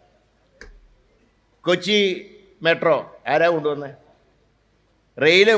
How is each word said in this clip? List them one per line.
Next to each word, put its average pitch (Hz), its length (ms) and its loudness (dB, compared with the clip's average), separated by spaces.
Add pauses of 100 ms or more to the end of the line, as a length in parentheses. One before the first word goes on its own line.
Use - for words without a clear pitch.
(1700)
കൊച്ചി 180 320 0 (680)
മെട്രോ 165 320 0 (360)
ആരാ 160 220 2
കൊണ്ടുവന്നേ? 147 380 -8 (1300)
റെയിൽ 180 360 4